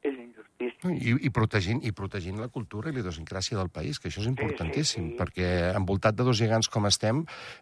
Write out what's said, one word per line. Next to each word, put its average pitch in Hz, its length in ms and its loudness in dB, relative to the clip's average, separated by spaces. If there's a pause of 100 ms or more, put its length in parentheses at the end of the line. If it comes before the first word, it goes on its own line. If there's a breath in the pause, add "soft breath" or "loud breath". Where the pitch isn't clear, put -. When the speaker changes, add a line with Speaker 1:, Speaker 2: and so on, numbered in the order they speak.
Speaker 1:
és 135 180 -2
injustícia. 120 720 -6
Speaker 2:
I, 131 360 2
i - 20 0
protegint, 110 540 2
i 107 80 -2
protegint 95 480 -6
la 113 80 -4
cultura 110 420 -6
i 160 40 -4
la 131 80 -4
idiosincràsia 90 560 -4
del 92 120 0
país, 143 300 -4
que - 100 -8
això 80 100 -6
és 104 80 -2
Speaker 1:
Sí, - 20 2
sí, - 0 -
Speaker 2:
importantíssim, 127 840 -2
Speaker 1:
sí. - 60 -8
Speaker 2:
perquè 90 580 2
envoltat 98 400 2
de 120 80 2
dos 127 140 6
gegants 113 320 4
com 104 160 2
estem, 110 400 2 (360 loud breath)